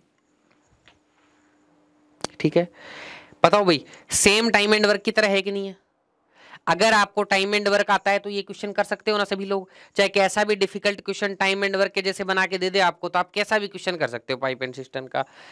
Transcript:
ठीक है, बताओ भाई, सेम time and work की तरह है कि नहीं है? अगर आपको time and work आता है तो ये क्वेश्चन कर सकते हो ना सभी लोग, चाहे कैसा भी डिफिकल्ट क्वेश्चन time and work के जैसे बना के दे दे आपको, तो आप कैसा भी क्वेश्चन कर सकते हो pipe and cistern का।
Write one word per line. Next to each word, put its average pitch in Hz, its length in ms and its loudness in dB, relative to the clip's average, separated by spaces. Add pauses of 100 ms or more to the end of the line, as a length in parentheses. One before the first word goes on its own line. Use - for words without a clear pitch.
(2500)
ठीक 156 180 2
है, 175 100 2 (760)
बताओ 196 220 4
भाई, 156 180 2 (280)
सेम 220 380 2
time 208 260 2
and 208 100 2
work 202 180 2
की 220 80 -2
तरह 214 180 0
है 196 120 2
कि 202 100 -8
नहीं 196 160 -8
है? 185 80 -14 (920)
अगर 196 260 4
आपको 208 300 2
time 196 340 0
and 202 140 -2
work 202 180 2
आता 196 220 2
है 202 80 0
तो 208 100 -8
ये 202 120 -6
क्वेश्चन 202 300 -10
कर 202 120 -2
सकते 208 280 -4
हो 208 60 0
ना 202 60 0
सभी 196 220 -6
लोग, 190 240 -4 (260)
चाहे 196 140 2
कैसा 196 340 2
भी 208 120 0
डिफिकल्ट 196 460 -2
क्वेश्चन 196 340 -6
time 196 300 0
and 196 100 -2
work 196 180 0
के 196 80 -2
जैसे 190 220 -4
बना 190 220 2
के 185 120 -4
दे 185 120 -2
दे 190 100 0
आपको, 175 300 0
तो 180 100 0
आप 180 120 -4
कैसा 208 280 0
भी 202 80 -4
क्वेश्चन 180 300 -8
कर 147 100 -2
सकते 120 260 -8
हो 120 60 -6
pipe 131 240 -4
and 127 160 -10
cistern 131 320 -12
का। 135 120 -2 (280)